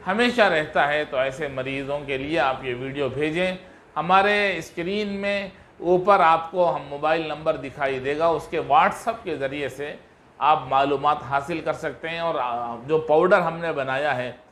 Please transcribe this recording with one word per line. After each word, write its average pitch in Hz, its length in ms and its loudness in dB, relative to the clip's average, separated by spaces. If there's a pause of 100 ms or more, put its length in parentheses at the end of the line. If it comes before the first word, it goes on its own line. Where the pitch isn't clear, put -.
हमेशा 233 420 4
रहता 151 380 2
है, 147 200 0
तो 147 120 -4
ऐसे 135 300 0
मरीज़ों 135 520 -4
के 139 180 -4
लिए 147 200 -2
आप 135 280 0
ये 123 80 -4
वीडियो 135 360 -4
भेजें। 160 480 -2 (380)
हमारे 190 640 2
screen 196 460 -4
में 196 440 -6 (300)
ऊपर 180 400 4
आपको 165 440 4
हम 151 160 0
mobile 151 460 -2
number 151 300 -2
दिखाई 135 420 -4
देगा, 147 320 0
उसके 160 280 -2
WhatsApp 180 640 2
के 160 140 -4
ज़रिए 139 320 -4
से 147 300 -10 (420)
आप 139 300 2
मालूमात 143 520 2
हासिल 143 380 -4
कर 156 120 -2
सकते 147 340 -8
हैं। 165 140 -6
और, 165 160 -2
आ, 120 400 -4
जो 139 200 0
powder 170 420 4
हमने 165 320 -2
बनाया 139 400 -2
है 123 280 -6 (120)